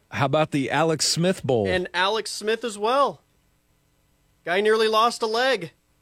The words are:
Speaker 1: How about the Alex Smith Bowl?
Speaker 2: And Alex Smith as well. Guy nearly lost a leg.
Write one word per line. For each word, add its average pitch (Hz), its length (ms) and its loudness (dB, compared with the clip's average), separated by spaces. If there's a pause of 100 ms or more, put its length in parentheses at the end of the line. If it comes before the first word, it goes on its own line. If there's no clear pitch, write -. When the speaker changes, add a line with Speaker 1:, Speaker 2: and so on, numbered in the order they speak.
(120)
Speaker 1:
How 127 140 0
about 151 260 2
the 139 180 -2
Alex 156 380 0
Smith 175 380 0
Bowl? 120 200 2
Speaker 2:
And 180 280 0
Alex 202 380 -2
Smith 220 340 -4
as 208 120 -8
well. 233 440 0 (1200)
Guy 175 160 -2
nearly 220 300 2
lost 220 320 2
a 226 60 0
leg. 226 440 0 (300)